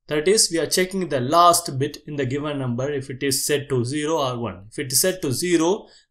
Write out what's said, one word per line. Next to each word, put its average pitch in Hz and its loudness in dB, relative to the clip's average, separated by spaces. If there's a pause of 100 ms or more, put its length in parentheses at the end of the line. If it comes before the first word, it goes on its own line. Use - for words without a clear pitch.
that 151 0
is, 214 4
we 160 -2
are 147 -2
checking 185 -2
the 143 -2
last 139 4
bit 143 -4
in 151 -10
the 143 -2
given 143 -4
number 123 -4
if 139 -6
it 131 -8
is 135 0
set 139 0
to 127 2
zero 151 -2
or 123 -2
one. 98 -8
If - -16
it 131 -6
is - 2
set 185 0
to 143 0
zero, 175 0 (220)